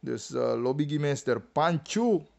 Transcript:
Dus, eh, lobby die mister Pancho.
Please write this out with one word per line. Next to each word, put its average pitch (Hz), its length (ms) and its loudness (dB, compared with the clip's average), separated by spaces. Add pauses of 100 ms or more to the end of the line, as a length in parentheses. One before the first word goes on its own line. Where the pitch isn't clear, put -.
Dus, 120 300 -6
eh, 123 260 0
lobby 131 300 0
die 147 140 -2
mister 131 400 0
Pancho. 170 840 0 (120)